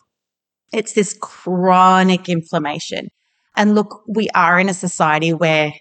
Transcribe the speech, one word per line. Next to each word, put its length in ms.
It's 200
this 280
chronic 1080
inflammation. 800
And 180
look, 320
we 280
are 260
in 80
a 60
society 580
where 480